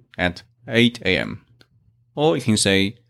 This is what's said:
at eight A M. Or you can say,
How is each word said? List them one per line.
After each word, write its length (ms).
at 220
eight 360
A 160
M. 220
Or 240
you 60
can 120
say, 540